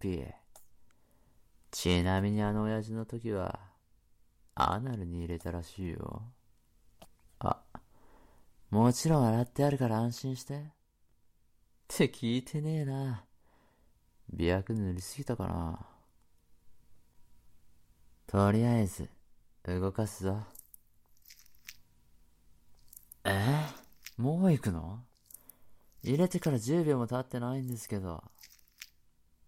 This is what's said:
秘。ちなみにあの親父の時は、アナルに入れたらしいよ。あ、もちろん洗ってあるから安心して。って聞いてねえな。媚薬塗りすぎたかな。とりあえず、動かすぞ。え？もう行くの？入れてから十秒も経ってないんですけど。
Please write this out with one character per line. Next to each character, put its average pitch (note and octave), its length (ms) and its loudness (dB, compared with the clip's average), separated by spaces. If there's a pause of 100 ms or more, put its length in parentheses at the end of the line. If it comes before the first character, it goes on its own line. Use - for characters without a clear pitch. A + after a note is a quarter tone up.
秘。 F2+ 240 -4 (1500)
ち F2+ 320 2
な F#2+ 200 4
み G2+ 80 2
に G#2+ 120 2
あ G#2 100 0
の G#2+ 100 0
親 G#2+ 200 0
父 A2 100 -10
の A2+ 120 -6
時 A#2 280 -8
は、 F#2 280 -4 (960)
ア G2 260 2
ナ B2+ 160 -4
ル F#2+ 80 -6
に E2+ 140 -6
入 E2+ 100 -4
れ E2+ 100 -4
た E2+ 140 -6
ら E2+ 100 -4
し F#2+ 240 -8
い E2+ 40 -4
よ。 - 320 -8 (1160)
あ、 - 200 0 (1080)
も A2+ 220 6
ち D#3+ 180 0
ろ D#3 100 6
ん A#2+ 60 4
洗 A2+ 160 4
っ B2 40 0
て - 180 0
あ D3 60 4
る C#3 60 0
か C3 100 0
ら A2 120 0
安 A#2+ 140 0
心 C3 240 -6
し - 80 -12
て。 C#3 100 -10
っ D3 80 -8 (1300)
て C#3+ 200 2
聞 A#2+ 300 -2
い B2+ 40 -2
て D3 200 -6
ね D#3 160 -2
え D3 80 -2
な。 C3+ 400 -4 (1040)
媚 E2+ 160 0
薬 G2 280 2
塗 G2 200 -2
り F2+ 80 -6
す - 160 -12
ぎ C#3 80 -8
た A#2+ 100 -2
か F#2+ 100 -4
な。 E2+ 400 -6 (2500)
と G2+ 240 6
り A2 140 4
あ A#2+ 140 4
え G#2 80 4
ず、 - 240 -8 (520)
動 F#2 300 -2
か A2 140 -2
す F#2+ 180 -8
ぞ。 G2+ 180 0 (2750)
え？ A#2+ 420 4 (500)
も D#3 280 2
う F#3 60 10
行 C#3 100 6
く G2+ 120 -2
の？ E2+ 320 -6 (1000)
入 C3 140 2
れ F3+ 100 6
て F3+ 140 0
か D#3+ 100 2
ら C3 80 2
十 D3+ 260 2
秒 D3 120 4
も A#2+ 100 0
経 B2 120 -2
っ C3 60 -4
て - 140 -8
な B2 160 -2
い C3+ 60 -2
ん B2+ 80 -6
で A#2+ 80 -4
す - 100 -12
け G2+ 140 -4
ど。 F2 240 -8 (1200)